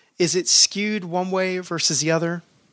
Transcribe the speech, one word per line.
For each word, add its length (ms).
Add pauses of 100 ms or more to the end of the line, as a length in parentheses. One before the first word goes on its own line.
(180)
Is 160
it 140
skewed 560
one 260
way 280
versus 420
the 100
other? 320 (300)